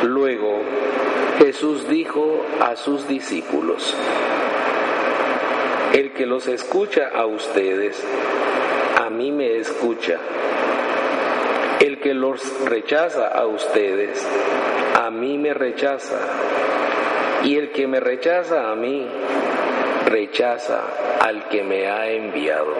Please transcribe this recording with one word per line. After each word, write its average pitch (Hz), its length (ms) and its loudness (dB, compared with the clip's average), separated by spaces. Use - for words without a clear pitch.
Luego, 120 580 2
Jesús 143 520 4
dijo 156 560 2
a 120 140 2
sus 139 320 -2
discípulos: - 880 -2
"El 139 220 4
que 135 120 -2
los 123 220 -2
escucha 147 680 2
a 113 120 0
ustedes, 101 760 0
a 113 100 0
mí 120 220 -2
me 131 260 2
escucha. 110 600 0
El 143 200 4
que 139 140 0
los 131 280 0
rechaza 131 640 0
a - 180 2
ustedes, 104 800 0
a 113 160 2
mí 127 260 -2
me 147 160 2
rechaza. 131 640 -2
Y 143 140 4
el 147 140 -2
que 139 160 0
me 131 120 2
rechaza 147 720 2
a 110 40 0
mí, 127 300 -2
rechaza 117 720 2
al 107 300 2
que 104 140 0
me 98 240 0
ha 107 220 -2
enviado". 78 720 0